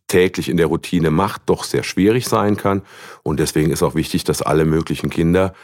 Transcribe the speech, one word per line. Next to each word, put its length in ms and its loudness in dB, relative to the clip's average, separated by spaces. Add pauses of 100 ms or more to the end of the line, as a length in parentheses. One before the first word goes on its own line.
täglich 400 2
in 80 0
der 120 4
Routine 420 0
macht, 360 0
doch 180 0
sehr 180 -2
schwierig 440 2
sein 300 0
kann. 240 -2 (420)
Und 180 -4
deswegen 300 0
ist 120 -2
auch 120 0
wichtig, 300 -2
dass 160 -2
alle 240 2
möglichen 460 -2
Kinder, 420 2 (120)